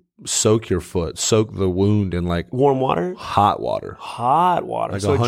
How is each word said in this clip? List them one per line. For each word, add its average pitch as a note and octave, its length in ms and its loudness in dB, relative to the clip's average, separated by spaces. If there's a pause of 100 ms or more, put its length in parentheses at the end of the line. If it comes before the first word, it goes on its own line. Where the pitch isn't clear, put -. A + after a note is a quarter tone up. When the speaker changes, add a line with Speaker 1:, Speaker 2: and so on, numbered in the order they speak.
(260)
Speaker 1:
soak - 440 2
your F2+ 120 0
foot, - 360 -6
soak A2 380 0
the F#2+ 140 0
wound G2 440 2
in, F2 120 -2
like, E2+ 280 -2
Speaker 2:
Warm C3+ 260 2
water? F3+ 360 0
Speaker 1:
hot - 440 0
water. G1+ 400 -6
Speaker 2:
Hot D#3+ 680 0
water. A2+ 280 -4
Speaker 1:
Like G2 80 -6
Speaker 2:
So G2+ 120 2
it C#3 40 2 (100)